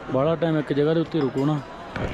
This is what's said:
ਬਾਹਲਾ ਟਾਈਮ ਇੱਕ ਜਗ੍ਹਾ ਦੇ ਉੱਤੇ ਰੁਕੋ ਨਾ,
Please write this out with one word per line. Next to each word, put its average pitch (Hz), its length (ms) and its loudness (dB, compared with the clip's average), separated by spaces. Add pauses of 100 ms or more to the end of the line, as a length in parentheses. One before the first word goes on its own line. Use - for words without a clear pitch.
(140)
ਬਾਹਲਾ 147 200 4
ਟਾਈਮ 160 240 2
ਇੱਕ 147 140 -2
ਜਗ੍ਹਾ 147 220 2
ਦੇ 165 60 2
ਉੱਤੇ 160 200 0
ਰੁਕੋ 135 260 0
ਨਾ, 151 140 0 (540)